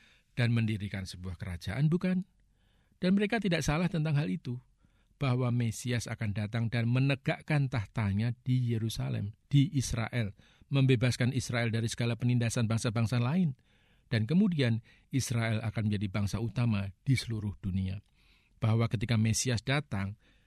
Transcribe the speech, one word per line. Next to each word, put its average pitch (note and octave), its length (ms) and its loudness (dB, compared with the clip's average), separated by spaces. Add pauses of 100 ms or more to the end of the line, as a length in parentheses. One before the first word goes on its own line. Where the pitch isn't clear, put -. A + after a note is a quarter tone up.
(360)
dan A#2 160 2
mendirikan G#2 560 -2
sebuah F2+ 320 -10
kerajaan, F#2 480 -2
bukan? F#3 400 0 (720)
Dan F#3 160 2
mereka G#3 240 2
tidak E3+ 240 0
salah D#3+ 240 2
tentang D3+ 320 0
hal D#3+ 80 0
itu, C3 320 -6 (560)
bahwa B2+ 400 0
Mesias A#2+ 560 -2
akan G#2 240 -4
datang A2+ 320 -2
dan A#2 240 0
menegakkan C#3 800 0
tahtanya A2 720 0
di B2 320 2
Yerusalem, A2+ 560 -4 (160)
di C#3 240 4
Israel, A2+ 640 -2 (320)
membebaskan C3 640 4
Israel A#2 400 -2
dari A2+ 160 0
segala A#2 320 -2
penindasan A#2+ 480 2
bangsa-bangsa A2+ 480 0
lain. C#3 400 2 (560)
Dan A2 160 2
kemudian D3+ 560 2 (240)
Israel A2+ 560 0
akan A2 240 -2
menjadi G#2 240 0
bangsa G2+ 320 -2
utama A2+ 480 -2 (160)
di C3+ 80 4
seluruh G#2+ 480 -4
dunia. F#2+ 400 -4 (560)
Bahwa A2+ 320 2
ketika A2+ 240 0
Mesias A2 480 2
datang, G#2+ 560 -4 (280)